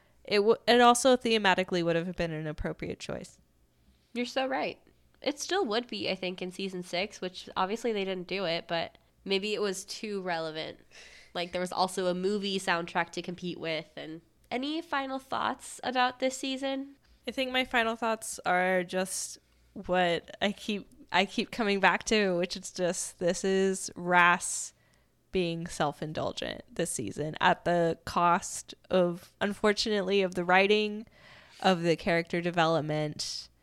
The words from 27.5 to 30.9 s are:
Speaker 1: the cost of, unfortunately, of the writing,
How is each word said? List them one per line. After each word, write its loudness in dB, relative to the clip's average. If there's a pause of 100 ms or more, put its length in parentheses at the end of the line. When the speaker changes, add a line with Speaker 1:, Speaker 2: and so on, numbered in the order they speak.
Speaker 1:
the 2
cost 0 (160)
of, 2
unfortunately, 2
of 0
the -2
writing, 4 (560)